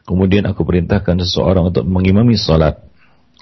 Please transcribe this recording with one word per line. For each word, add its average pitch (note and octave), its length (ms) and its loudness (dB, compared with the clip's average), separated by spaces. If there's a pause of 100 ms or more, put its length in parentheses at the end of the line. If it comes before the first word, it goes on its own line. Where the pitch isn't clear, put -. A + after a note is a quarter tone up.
Kemudian F#2+ 400 0
aku F#2 240 -4
perintahkan F2+ 540 0
seseorang F2+ 500 0
untuk D#2 160 -2
mengimami F#2+ 480 2
salat. D#2+ 480 0 (580)